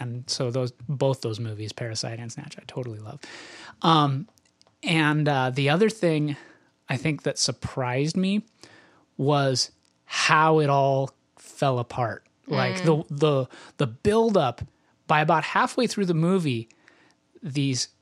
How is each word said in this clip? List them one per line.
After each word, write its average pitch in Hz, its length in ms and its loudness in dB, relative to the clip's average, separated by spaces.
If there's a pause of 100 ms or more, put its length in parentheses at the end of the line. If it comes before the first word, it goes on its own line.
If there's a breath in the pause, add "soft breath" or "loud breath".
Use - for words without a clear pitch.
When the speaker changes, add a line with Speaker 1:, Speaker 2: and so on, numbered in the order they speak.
Speaker 1:
and 123 300 -8
so 127 200 -4
those, 123 220 -4 (160)
both 135 320 0
those 110 200 -6
movies, 107 320 -8
Parasite 117 480 -8
and 117 120 -12
Snatch, - 260 -16
I - 80 -20
totally 120 340 -10
love. 107 200 -16 (640 loud breath)
Um, 151 460 2 (540)
and, 151 460 2
uh, 131 220 0
the 139 180 0
other 190 220 4
thing 151 460 0 (520 soft breath)
I 135 80 -2
think 151 280 -4
that 139 140 -4
surprised 135 800 -4
me 196 280 0 (720 soft breath)
was 135 540 0 (340)
how 156 560 4
it 143 100 2
all 139 400 2 (260)
fell - 420 -2
apart. 117 460 -6 (220)
Like, 131 300 -2
Speaker 2:
Mm. 165 320 0
Speaker 1:
the, 156 60 -8
the, 143 320 2 (320 loud breath)
the 139 80 0
buildup, 196 760 0 (440)
by 156 140 4
about 156 240 4
halfway 247 420 0
through 202 200 -2
the 175 80 0
movie, 160 540 0 (720 soft breath)
these, 135 460 -2 (140)